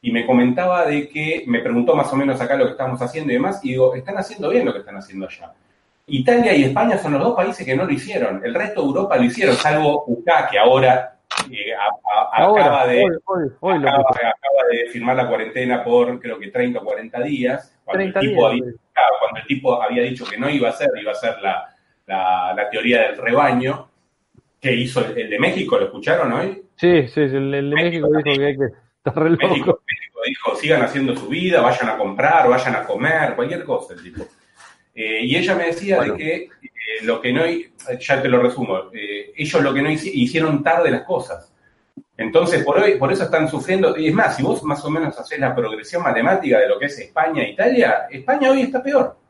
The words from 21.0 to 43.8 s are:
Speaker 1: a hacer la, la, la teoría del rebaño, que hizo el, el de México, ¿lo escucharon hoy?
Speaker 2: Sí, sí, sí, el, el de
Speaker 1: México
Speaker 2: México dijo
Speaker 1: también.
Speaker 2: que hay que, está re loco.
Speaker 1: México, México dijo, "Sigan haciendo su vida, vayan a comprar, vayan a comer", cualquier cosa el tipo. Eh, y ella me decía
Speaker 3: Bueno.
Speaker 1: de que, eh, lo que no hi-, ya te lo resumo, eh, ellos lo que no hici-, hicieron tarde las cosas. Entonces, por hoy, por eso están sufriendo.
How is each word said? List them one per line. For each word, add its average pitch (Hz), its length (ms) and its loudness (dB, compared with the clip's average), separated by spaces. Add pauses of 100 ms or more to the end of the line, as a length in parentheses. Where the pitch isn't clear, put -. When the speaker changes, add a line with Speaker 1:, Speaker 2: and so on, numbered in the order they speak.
Speaker 1:
a - 20 -4
hacer - 280 -4
la, 92 340 -4 (320)
la, 92 480 0
la 104 140 -2
teoría 117 340 2
del - 140 -2
rebaño, 127 720 0 (720)
que 127 140 0
hizo 120 320 -2
el, - 120 -6
el 110 120 -6
de 104 100 -4
México, 185 380 0
¿lo 120 80 2
escucharon 127 480 -2
hoy? 185 300 -6 (120)
Speaker 2:
Sí, 175 320 4
sí, 143 220 0
sí, 135 60 -2
el, 139 180 -2
el 139 160 -2
de 151 60 0
Speaker 1:
México 165 320 0
Speaker 2:
México - 0 -
dijo 151 160 2
Speaker 1:
también. 139 160 0
Speaker 2:
que 143 60 2
hay 139 120 0
que, 135 80 0 (320)
está 135 140 -4
re 156 180 0
loco. 170 180 2
Speaker 1:
México, 180 400 0
México - 380 -10
dijo, - 300 -4
"Sigan 151 260 2
haciendo 135 340 -2
su - 120 -10
vida, 170 340 2
vayan 120 280 2
a 110 80 -4
comprar, 151 520 2
vayan 123 260 2
a - 80 -4
comer", 139 520 0
cualquier 147 280 -4
cosa - 300 -6
el 87 100 -20
tipo. - 220 -14 (680)
Eh, 110 300 -4
y 135 140 0
ella 185 180 0
me 170 120 -2
decía 185 300 -2
Speaker 3:
Bueno. - 160 0
Speaker 1:
de - 60 -8
que, 160 160 -2
eh, - 140 -12 (540)
lo 113 180 -2
que 123 100 -2
no 160 160 2
hi-, 170 240 -4 (300)
ya 135 200 0
te 139 60 -2
lo 123 140 4
resumo, 123 520 -2
eh, 104 440 -10
ellos 151 260 0
lo 135 100 0
que 139 80 0
no 151 80 0
hici-, 151 240 -4
hicieron 147 480 0
tarde 165 300 2
las - 120 -2
cosas. - 500 -8 (640)
Entonces, 170 480 2
por 147 140 2
hoy, 208 180 4
por 180 160 0
eso 185 100 -2
están 156 240 0
sufriendo. 170 500 0